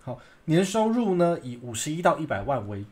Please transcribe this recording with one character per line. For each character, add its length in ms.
好， 180
年 200
收 260
入 260
呢 260
以 220
五 100
十 180
一 80
到 200
一 80
百 160
万 240
为 240